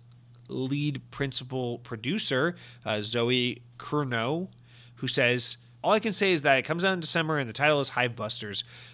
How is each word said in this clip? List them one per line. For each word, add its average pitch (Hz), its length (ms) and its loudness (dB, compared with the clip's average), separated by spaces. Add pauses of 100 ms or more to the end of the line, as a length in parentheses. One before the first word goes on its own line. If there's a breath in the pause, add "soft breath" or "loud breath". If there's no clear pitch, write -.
(480)
lead 135 520 -2 (120)
principal 127 640 -4
producer, 135 800 -2 (280 loud breath)
uh, 107 180 -2
Zoe 120 600 0 (160)
Curnow, 143 720 -2 (480 loud breath)
who 135 100 -6
says, 123 500 2 (280 soft breath)
"All 175 80 4
I 220 80 4
can 220 120 -2
say 190 200 4
is 151 100 2
that 139 160 6
it 123 60 0
comes 170 200 -2
out 190 100 2
in 180 40 -2
December 160 400 0
and 131 100 -2
the 110 40 -8
title 143 280 4
is 135 100 -2
Hivebusters, 113 720 -2 (300 loud breath)